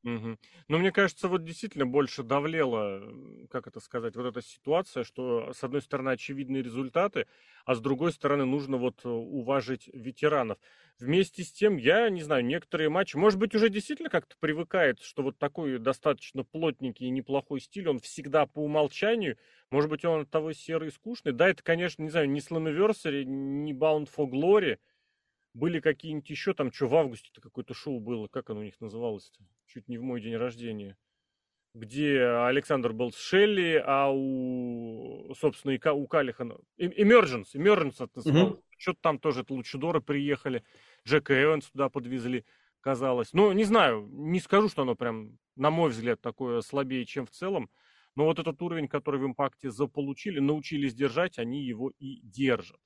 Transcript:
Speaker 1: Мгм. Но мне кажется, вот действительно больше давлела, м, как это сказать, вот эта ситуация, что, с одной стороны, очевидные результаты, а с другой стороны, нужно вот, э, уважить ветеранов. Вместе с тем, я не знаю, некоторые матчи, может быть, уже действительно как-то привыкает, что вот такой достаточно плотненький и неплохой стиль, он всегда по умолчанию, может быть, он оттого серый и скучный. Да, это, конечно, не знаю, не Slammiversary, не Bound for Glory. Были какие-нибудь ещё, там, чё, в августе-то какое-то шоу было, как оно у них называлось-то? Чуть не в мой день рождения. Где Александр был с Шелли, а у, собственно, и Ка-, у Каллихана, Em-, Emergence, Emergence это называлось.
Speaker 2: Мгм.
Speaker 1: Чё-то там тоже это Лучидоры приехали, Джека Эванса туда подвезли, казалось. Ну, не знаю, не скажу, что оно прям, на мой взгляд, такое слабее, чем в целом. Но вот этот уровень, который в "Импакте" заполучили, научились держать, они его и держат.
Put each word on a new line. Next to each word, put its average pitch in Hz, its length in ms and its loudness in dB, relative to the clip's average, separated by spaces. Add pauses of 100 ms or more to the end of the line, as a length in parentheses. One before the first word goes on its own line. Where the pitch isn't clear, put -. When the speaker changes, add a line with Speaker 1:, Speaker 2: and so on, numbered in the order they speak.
Speaker 1:
Мгм. 113 340 -8 (300)
Но 156 100 2
мне 185 140 2
кажется, 196 360 2
вот 160 160 -2
действительно 160 420 -10
больше 135 360 0
давлела, 127 760 -2
м, 113 520 -18
как - 160 -8
это 113 140 -16
сказать, 117 360 -8
вот 123 100 -8
эта 120 160 -8
ситуация, - 600 -4
что, 127 520 -6
с - 100 -10
одной 131 160 -4
стороны, 135 300 -6
очевидные 135 520 -6
результаты, 131 640 -2 (380)
а 127 100 0
с 113 60 -2
другой 139 320 0
стороны, 143 320 0
нужно 135 320 -2
вот, 123 280 -2
э, 127 40 -6
уважить 120 840 -4
ветеранов. 131 640 0 (400)
Вместе 175 440 0
с - 100 -10
тем, 202 260 2
я 208 320 4
не 180 120 -4
знаю, 143 220 0
некоторые 156 460 -2
матчи, 180 260 -2
может 196 220 6
быть, 214 160 0
уже 220 160 4
действительно 285 400 -6
как-то - 280 -2
привыкает, 156 640 2
что - 220 -8
вот 131 160 -4
такой 143 400 -4
достаточно 131 680 -2
плотненький 135 640 -6
и 127 40 -4
неплохой 135 500 -4
стиль, 190 280 -8
он 135 100 0
всегда 147 460 0
по - 180 -6
умолчанию, 156 760 0 (320)
может 147 180 2
быть, 151 160 -4
он 165 180 2
оттого 156 300 -2
серый 160 360 -6
и 139 40 -10
скучный. - 400 -6
Да, 185 160 6
это, 180 140 0
конечно, 170 400 0
не 156 80 -6
знаю, 151 180 2
не 143 120 0
Slammiversary, 160 840 -2
не 139 480 -6
Bound 151 420 2
for 143 160 0
Glory. 165 460 4 (800)
Были 160 260 -2
какие-нибудь 151 500 -12
ещё, 165 240 -4
там, 131 160 -4
чё, 127 180 -4
в 127 80 2
августе-то 131 440 -2
какое-то - 340 -14
шоу 131 260 -8
было, 107 280 -6
как 123 220 -12
оно 107 100 -6
у 107 40 -10
них - 160 -18
называлось-то? 110 640 -8 (220)
Чуть - 220 -20
не 120 100 -8
в 120 40 -10
мой 123 180 -6
день 113 160 -6
рождения. 113 600 -6 (800)
Где 131 480 0
Александр 123 720 2
был 120 180 -4
с - 60 -18
Шелли, 185 640 4
а 139 280 4
у, 123 1200 -4
собственно, 139 380 -2
и 127 60 0
Ка-, 151 160 2
у 143 140 -4
Каллихана, 127 500 -2 (220)
Em-, 180 180 -2
Emergence, 202 580 6
Emergence 165 480 4
это - 120 -12
называлось. 160 360 6
Speaker 2:
Мгм. - 120 -14 (140)
Speaker 1:
Чё-то 180 240 -4
там 165 180 2
тоже 131 220 -2
это 139 120 -8
Лучидоры 143 480 -4
приехали, 143 640 -2 (420)
Джека 139 360 4
Эванса 151 300 2
туда 135 180 0
подвезли, 123 540 -4 (360)
казалось. 127 540 0
Ну, 196 180 8
не 214 120 4
знаю, 143 480 4
не 156 280 -2
скажу, 202 300 4
что 143 120 -2
оно 123 140 0
прям, 113 420 -6 (180)
на 139 140 4
мой 160 200 4
взгляд, 113 320 -2
такое 120 400 -4
слабее, 131 440 -4
чем 127 200 -8
в - 40 -20
целом. 180 400 -4 (460)
Но 147 100 2
вот 165 140 2
этот 160 220 -6
уровень, 165 260 -4
который 139 320 -2
в 135 60 -2
"Импакте" 135 440 -4
заполучили, 139 720 -4
научились 143 540 0
держать, 139 440 -2
они 123 260 -6
его 123 340 -6
и 135 240 -14
держат. 117 640 -2